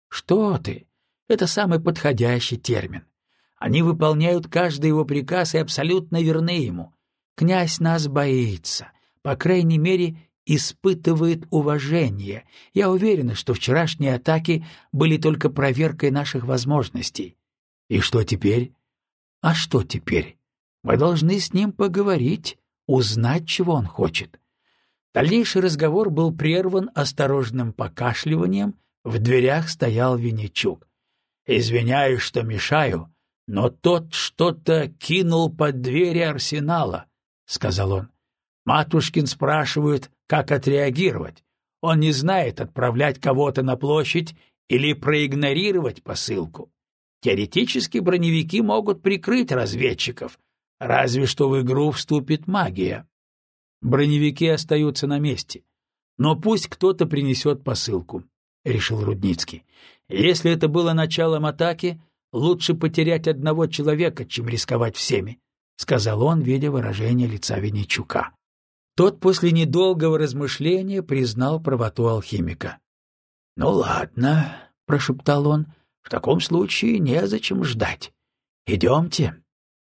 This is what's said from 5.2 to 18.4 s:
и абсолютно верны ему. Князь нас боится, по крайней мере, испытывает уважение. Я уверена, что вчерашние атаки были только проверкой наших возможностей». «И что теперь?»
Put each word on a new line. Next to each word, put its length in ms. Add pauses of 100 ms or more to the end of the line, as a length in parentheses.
и 40
абсолютно 640
верны 380
ему. 340 (420)
Князь 440
нас 260
боится, 840 (300)
по 140
крайней 420
мере, 380 (280)
испытывает 1040
уважение. 920 (280)
Я 180
уверена, 440
что 200
вчерашние 600
атаки 500 (280)
были 240
только 340
проверкой 600
наших 340
возможностей». 920 (520)
«И 120
что 240
теперь?» 480 (680)